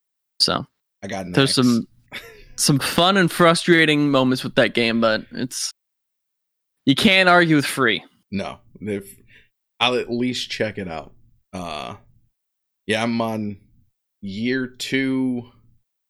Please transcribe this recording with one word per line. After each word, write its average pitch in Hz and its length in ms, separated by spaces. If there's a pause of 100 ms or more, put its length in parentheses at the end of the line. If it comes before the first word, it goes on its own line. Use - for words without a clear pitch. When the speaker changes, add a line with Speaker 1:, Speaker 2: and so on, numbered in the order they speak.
(400)
Speaker 1:
so - 260 (380)
Speaker 2:
I 101 40
got 98 180
an 90 80
Speaker 1:
there's 135 260
Speaker 2:
axe. 127 80
Speaker 1:
some, 117 200 (340)
Speaker 2:
<laughs> - 340
Speaker 1:
some 139 240
fun 180 380
and 175 120
frustrating 160 840
moments 131 340
with - 100
that 113 180
game, 113 280
but 110 300
it's, - 400 (1120)
you 135 100
can't 190 320
argue 170 300
with 139 80
free. 113 360 (300)
Speaker 2:
No, 90 280 (200)
if, 101 340 (680)
I'll 123 140
at 113 140
least 120 420
check 107 260
it 98 100
out. 78 240 (400)
Uh, 78 440 (880)
yeah, 107 160
I'm 117 200
on 107 360 (640)
year 120 460
two, 131 800 (600)